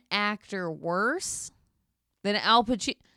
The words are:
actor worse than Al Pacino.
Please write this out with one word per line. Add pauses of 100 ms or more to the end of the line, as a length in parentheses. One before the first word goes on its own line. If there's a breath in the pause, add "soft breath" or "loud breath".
(120)
actor
worse (720)
than
Al
Pacino. (180)